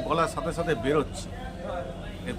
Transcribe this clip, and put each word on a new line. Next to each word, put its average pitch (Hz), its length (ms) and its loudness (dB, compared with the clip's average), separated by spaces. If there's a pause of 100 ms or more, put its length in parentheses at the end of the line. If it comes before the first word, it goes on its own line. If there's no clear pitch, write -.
গলার 160 200 6
সাথে - 240 -2
সাথে - 220 2
বেরোচ্ছে, - 540 2 (960)
এর 123 120 -2